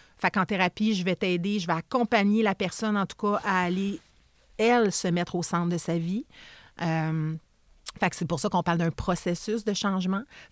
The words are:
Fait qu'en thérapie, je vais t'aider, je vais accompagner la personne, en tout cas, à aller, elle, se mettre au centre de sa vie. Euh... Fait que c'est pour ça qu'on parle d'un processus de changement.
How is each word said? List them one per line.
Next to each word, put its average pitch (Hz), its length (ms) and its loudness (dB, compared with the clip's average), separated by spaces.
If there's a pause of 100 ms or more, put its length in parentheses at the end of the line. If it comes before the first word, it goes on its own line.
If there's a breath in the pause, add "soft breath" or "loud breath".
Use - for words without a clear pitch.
(200 soft breath)
Fait 185 100 2
qu'en 190 160 2
thérapie, 202 480 0
je 185 100 0
vais 180 120 0
t'aider, 190 440 0
je 165 60 -6
vais 170 80 0
accompagner 214 680 2
la 202 100 2
personne, 208 440 -2
en 196 100 0
tout - 100 -12
cas, 208 260 0
à 185 200 2
aller, 190 360 -2 (600)
elle, 226 320 4
se - 160 -2
mettre 175 280 0
au 175 80 0
centre 175 260 0
de 175 80 0
sa 170 200 -2
vie. 180 280 -2 (580 soft breath)
Euh... 160 500 0 (680)
Fait 180 120 0
que - 40 -8
c'est 175 120 -4
pour 170 120 -2
ça - 100 0
qu'on 180 120 0
parle 170 160 0
d'un 165 140 0
processus 185 760 -4
de 208 80 0
changement. 190 480 -2 (300 soft breath)